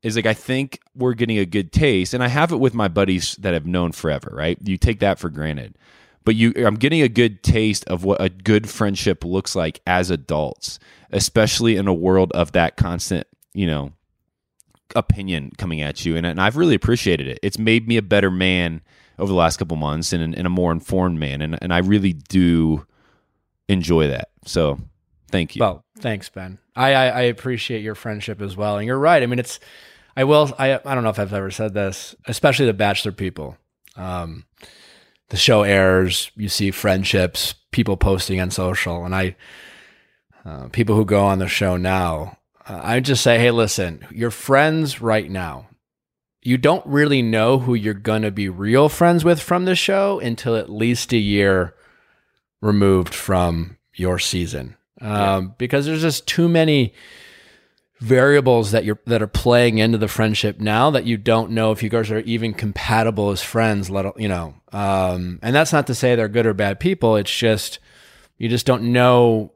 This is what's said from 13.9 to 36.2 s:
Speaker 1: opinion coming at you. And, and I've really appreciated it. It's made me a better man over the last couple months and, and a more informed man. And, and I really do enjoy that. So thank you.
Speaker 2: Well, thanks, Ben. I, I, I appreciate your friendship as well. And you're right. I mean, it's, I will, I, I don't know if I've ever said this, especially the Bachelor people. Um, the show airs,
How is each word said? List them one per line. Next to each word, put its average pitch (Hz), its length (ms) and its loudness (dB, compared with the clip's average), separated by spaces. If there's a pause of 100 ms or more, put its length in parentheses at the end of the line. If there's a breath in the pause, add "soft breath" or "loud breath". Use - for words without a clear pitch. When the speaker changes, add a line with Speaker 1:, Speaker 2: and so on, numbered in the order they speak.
Speaker 1:
opinion 95 600 -2
coming 82 240 -6
at 73 240 -6
you. 82 100 0
And, 82 100 -2
and 87 140 -4
I've 107 160 2
really 160 200 2
appreciated 87 520 0
it. 65 160 -10
It's 101 160 -4
made 113 300 2
me 117 80 2
a 110 40 2
better 101 300 2
man 90 500 -2 (380 soft breath)
over 98 100 -2
the 95 80 2
last 82 200 2
couple 82 180 -6
months 76 380 -4
and, 82 200 -4
and 90 140 -4
a - 20 0
more 90 220 0
informed 87 480 -2
man. 71 220 -6
And, 78 200 -6
and 90 120 -4
I 87 60 2
really 95 340 2
do 82 720 2 (840)
enjoy 85 400 2
that. 65 220 -6 (160)
So 73 340 -2 (500)
thank 90 280 -4
you. - 20 -10
Speaker 2:
Well, 98 240 -2 (160)
thanks, 107 300 -8
Ben. 92 280 -16 (160)
I, 131 200 2
I, 131 140 4
I 123 160 -2
appreciate 120 600 -4
your 107 120 -8
friendship 104 460 -10
as 98 140 -8
well. 104 220 -2
And 104 100 -4
you're 131 100 -2
right. 156 240 4
I 123 40 0
mean, 123 140 -2
it's, - 200 -8 (560 loud breath)
I 135 80 0
will, 147 340 4
I, 135 180 2 (100)
I 139 100 -4
don't 123 80 -2
know 113 60 2
if 104 100 -4
I've 101 140 -4
ever 98 180 -4
said 107 220 -6
this, 98 420 -6 (120)
especially 135 400 0
the 110 60 2
Bachelor 101 380 -2
people. 87 460 -10 (400)
Um, 90 480 -10 (840 soft breath)
the 98 80 -6
show 107 260 4
airs, 95 720 2